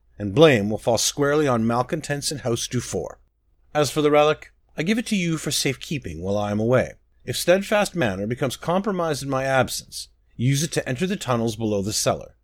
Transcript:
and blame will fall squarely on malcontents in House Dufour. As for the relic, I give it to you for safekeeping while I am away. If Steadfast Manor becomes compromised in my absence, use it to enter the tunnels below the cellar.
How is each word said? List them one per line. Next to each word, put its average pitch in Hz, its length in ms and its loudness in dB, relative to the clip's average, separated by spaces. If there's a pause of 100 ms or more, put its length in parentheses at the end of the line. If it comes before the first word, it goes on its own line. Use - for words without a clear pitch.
(180)
and 101 160 -6
blame 120 360 6
will 107 80 -2
fall 117 180 2
squarely 143 500 0
on 117 200 2
malcontents 135 680 -2
in 147 60 -8
House 120 280 -2
Dufour. - 540 -6 (540)
As 147 160 2
for 156 100 -2
the 147 100 4
relic, 147 440 4 (240)
I - 40 -2
give 202 140 0
it 240 120 -4
to 214 80 0
you 170 200 0
for 151 140 -4
safekeeping 127 720 -4
while 98 160 0
I 104 140 -2
am 104 60 0
away. 113 360 2 (320)
If 127 120 -4
Steadfast 196 580 2
Manor 101 300 0
becomes 123 320 -4
compromised 175 640 -2
in 139 80 -6
my 131 140 -2
absence, - 640 -2 (280)
use 139 260 2
it 165 100 -4
to - 140 -2
enter 131 200 -2
the 196 100 -2
tunnels 117 400 -2
below 107 240 0
the 101 120 -2
cellar. - 520 -2